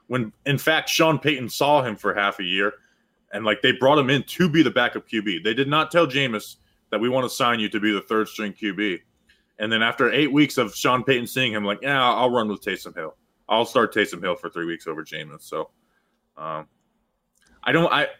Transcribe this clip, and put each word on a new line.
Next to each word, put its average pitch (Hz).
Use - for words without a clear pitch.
When, 120
in 143
fact, 156
Sean 160
Payton 127
saw 143
him 113
for 95
half 101
a 101
year, 95
and, 107
like, 107
they 131
brought 135
him 131
in 135
to -
be 151
the 123
backup 113
Q 110
B. 98
They 107
did 135
not 151
tell 170
Jameis 127
that 110
we 117
want 127
to 113
sign 120
you 107
to 107
be 107
the 98
third 110
string 104
Q 101
B. 95
And 107
then 113
after 117
eight 135
weeks 147
of 113
Sean 127
Payton 123
seeing 127
him, 104
like, 101
"Yeah, 139
I'll 123
run 120
with 101
Taysom 90
Hill. 80
I'll 113
start 113
Taysom 92
Hill 90
for 85
three 85
weeks 82
over 80
Jameis." 76
So, 80
um, 78
I 127
don't, 165
I, 143